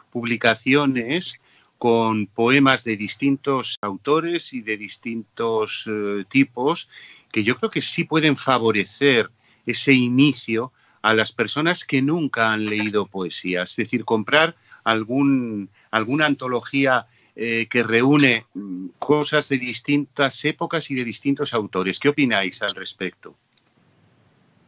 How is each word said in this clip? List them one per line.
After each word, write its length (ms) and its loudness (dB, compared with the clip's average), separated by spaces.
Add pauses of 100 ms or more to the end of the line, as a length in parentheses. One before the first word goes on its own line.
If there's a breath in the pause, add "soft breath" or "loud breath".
(120 soft breath)
publicaciones 1300 0 (380)
con 500 2
poemas 560 4
de 120 -2
distintos 840 -2
autores 720 -2
y 80 -8
de 160 -6
distintos, 1080 -6
eh, 420 -4
tipos, 580 0 (440 loud breath)
que 120 -2
yo 140 0
creo 140 -4
que 100 -4
sí 220 -2
pueden 340 0
favorecer 960 2 (340)
ese 280 0
inicio 800 2 (300)
a 140 4
las 160 2
personas 520 -2
que 200 0
nunca 500 0
han 140 -2
leído 400 -2
poesía. 560 -4
Es 120 -10
decir, 300 -4
comprar 500 0 (280 soft breath)
algún, 880 0 (180)
alguna 380 0
antología, 800 0 (280)
eh, 320 -4
que 140 0
reúne, 720 4
mm, 360 -8 (100)
cosas 500 0
de 80 2
distintas 880 -2
épocas 460 -4
y 40 -6
de 80 -2
distintos 520 -4
autores. 440 -2
¿Qué 100 0
opináis 520 0
al 140 -4
respecto? 600 -10 (1300)